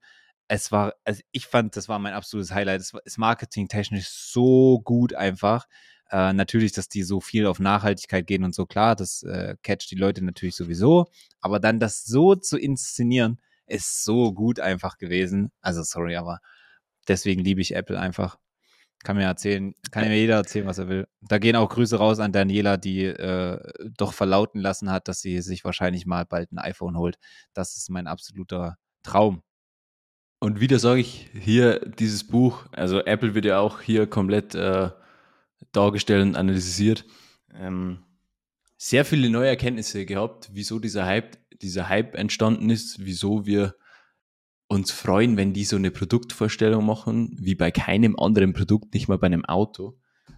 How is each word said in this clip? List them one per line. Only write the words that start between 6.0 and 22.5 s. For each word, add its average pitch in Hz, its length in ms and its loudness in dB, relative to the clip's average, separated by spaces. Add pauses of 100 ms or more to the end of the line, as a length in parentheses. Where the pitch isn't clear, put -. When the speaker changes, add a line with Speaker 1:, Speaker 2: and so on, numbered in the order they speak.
Speaker 1:
Äh, 95 220 2
natürlich, 98 400 2
dass - 160 -8
die 98 160 -4
so 95 160 -2
viel 107 260 0
auf 92 140 0
Nachhaltigkeit 98 680 0
gehen 95 160 -2
und 92 100 -2
so, 92 140 -4
klar, 110 300 2
das, - 260 -8
äh, 92 400 -8
catcht - 300 -6
die 92 40 -8
Leute 95 280 0
natürlich 90 320 -6
sowieso. 104 500 4 (340)
Aber 98 200 0
dann 220 180 2
das - 260 -2
so 147 300 6
zu 185 240 -4
inszenieren, 123 840 0 (260)
ist - 360 -6
so 113 300 2
gut 113 260 -2
einfach 92 400 -4
gewesen. 92 640 -2
Also 85 240 -4
sorry, 85 320 -6
aber 85 240 -8 (680)
deswegen 95 380 0
liebe 95 160 0
ich - 160 -4
Apple 95 240 -6
einfach. 92 380 -6 (680)
Kann 101 120 -2
mir 98 100 2
erzählen, 98 480 -2 (180)
kann 107 160 0
mir 107 80 2
jeder 110 180 4
erzählen, 104 320 -2
was 92 120 -6
er 90 100 -6
will. 95 180 -4 (140)
Da 104 180 0
gehen 113 160 4
auch 113 140 4
Grüße 117 300 2
raus 107 200 4
an 104 140 -2
Daniela, 98 460 2